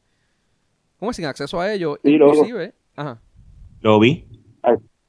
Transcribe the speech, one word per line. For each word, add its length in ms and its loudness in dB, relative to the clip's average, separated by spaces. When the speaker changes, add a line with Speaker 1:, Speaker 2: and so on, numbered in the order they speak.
Speaker 1:
¿cómo 120 -6
es? 60 -10
Sin 100 -10
acceso 340 -10
a 120 -6
ellos, 300 -6
Speaker 2:
Sí, 140 4
loco. 180 6
Speaker 1:
inclusive. 400 -2
Ajá. 240 -12
Speaker 3:
Lo 200 4
vi. 260 2
Speaker 2:
Ay, 140 2